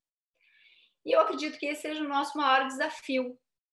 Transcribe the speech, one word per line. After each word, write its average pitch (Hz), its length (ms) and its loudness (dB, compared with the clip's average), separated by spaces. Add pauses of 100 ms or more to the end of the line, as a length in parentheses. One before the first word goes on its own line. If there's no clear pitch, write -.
(1040)
E 311 60 0
eu 320 80 6
acredito 302 400 0
que 285 80 -4
esse 294 160 -4
seja 311 200 -4
o 285 40 -4
nosso 285 280 -2
maior 269 300 4
desafio. 262 720 -2 (360)